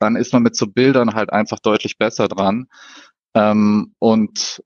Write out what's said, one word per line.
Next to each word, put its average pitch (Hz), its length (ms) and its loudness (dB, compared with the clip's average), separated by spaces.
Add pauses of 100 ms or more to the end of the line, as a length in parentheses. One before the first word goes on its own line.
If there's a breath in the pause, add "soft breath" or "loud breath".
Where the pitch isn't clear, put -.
dann 110 160 0
ist 120 160 -4
man 123 100 2
mit 117 140 0
so 117 100 -2
Bildern 123 480 0
halt 110 180 -4
einfach 110 280 -4
deutlich 107 380 -2
besser 110 280 -2
dran. 98 400 -4 (680 loud breath)
Ähm, 107 640 2
und 110 640 -2